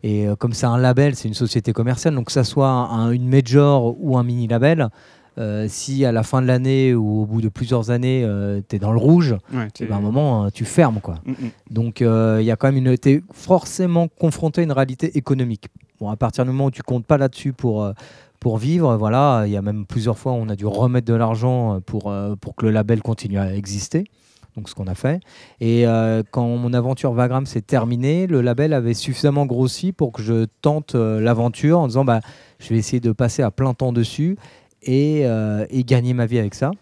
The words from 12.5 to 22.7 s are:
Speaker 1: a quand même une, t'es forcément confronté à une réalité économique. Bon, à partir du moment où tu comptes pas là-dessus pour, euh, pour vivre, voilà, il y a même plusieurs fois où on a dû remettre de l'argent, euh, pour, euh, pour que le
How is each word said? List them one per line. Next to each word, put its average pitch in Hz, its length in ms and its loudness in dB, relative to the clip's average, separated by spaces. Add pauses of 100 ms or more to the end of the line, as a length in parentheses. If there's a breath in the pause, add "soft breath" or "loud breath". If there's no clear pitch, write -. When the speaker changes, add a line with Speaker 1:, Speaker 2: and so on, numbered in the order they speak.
Speaker 1:
a - 40 0
quand 135 120 0
même 139 80 2
une, 127 200 2
t'es 143 240 4 (120)
forcément 175 760 0
confronté 160 540 -2
à 170 40 2
une 151 60 -2
réalité 135 480 -2
économique. 127 480 -2 (320)
Bon, 107 120 -6
à 110 60 -4
partir 120 280 -2
du 127 80 -2
moment 135 140 0
où 135 40 2
tu - 140 -14
comptes 123 200 -4
pas 151 140 4
là-dessus 135 340 -2
pour, 110 300 -2
euh, 101 120 -4 (440 loud breath)
pour 110 200 -2
vivre, 143 380 2
voilà, 117 500 2
il 104 40 -2
y 101 60 -2
a 98 60 -4
même 104 240 -4
plusieurs 113 320 -4
fois 127 160 -4
où - 20 -2
on 110 120 -4
a 104 60 -4
dû 101 120 -6
remettre 117 420 0
de 117 60 2
l'argent, 117 600 0
euh, 92 60 -4
pour, 104 320 -6
euh, 101 240 -6
pour - 180 -14
que - 120 -2
le 110 40 4